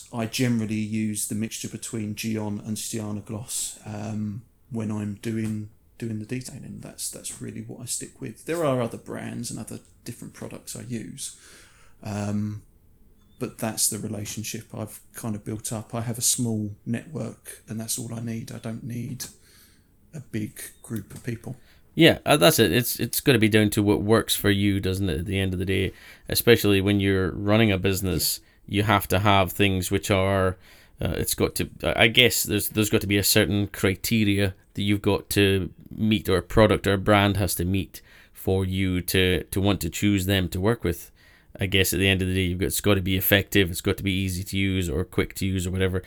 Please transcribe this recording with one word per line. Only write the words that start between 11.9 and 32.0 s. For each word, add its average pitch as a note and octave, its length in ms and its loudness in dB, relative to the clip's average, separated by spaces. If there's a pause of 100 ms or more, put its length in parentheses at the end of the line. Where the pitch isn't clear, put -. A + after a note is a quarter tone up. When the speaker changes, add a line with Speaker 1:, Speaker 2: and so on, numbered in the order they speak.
Speaker 1:
um, G#2 600 -4 (760)
but A2+ 200 -8
that's A2 300 -2
the G#2+ 100 -6
relationship G#2+ 760 -10
I've A2 260 -10 (140)
kind A2 220 -8
of G2+ 100 -12
built A2 260 -8
up. G#2+ 220 -10
I A#2 80 -4
have A#2 160 -6
a B2 40 -6
small G#2+ 500 -2 (140)
network, - 840 -8
and A2 120 -8
that's A2+ 200 -6
all A#2 140 -8
I A2+ 80 -8
need. A#2 300 -8
I A2+ 60 -12
don't A2+ 260 -10
need A#2+ 420 -8 (880)
a D#3 80 -12
big - 380 -8 (220)
group - 320 -10
of - 100 -18
people. A2+ 340 -10 (380)
Speaker 2:
Yeah, D3+ 300 6
uh, D3 120 4
that's E3+ 200 6
it. G2+ 140 6
It's, A#2+ 280 0
it's - 220 -2
gotta C3 180 4
be G#2+ 100 4
down G#2+ 220 6
to G#2+ 120 2
what G2+ 180 4
works A2+ 340 2
for G#2 140 2
you, G2 300 2
doesn't F#2 300 -2
it, C#2+ 100 0
at E2+ 60 -4
the G2 140 -2
end F#2+ 140 0
of F#2 60 -4
the F#2 60 -2
day? F#2+ 280 0 (340)
Especially G#2 540 4
when G2+ 180 4
you're F#2+ 320 2
running G#2 400 4
a F#2+ 60 2
business, F#2 640 0 (280)
Speaker 1:
Yeah. G2+ 100 -2
Speaker 2:
you G2+ 60 2
have G#2 260 4
to F#2 100 4
have G2 320 4
things F#2+ 400 2
which G2 180 -2
are, F#2+ 480 2 (440)
uh, - 160 0
it's - 180 -2
got - 200 0
to, - 140 -2 (140)
I G#2 240 4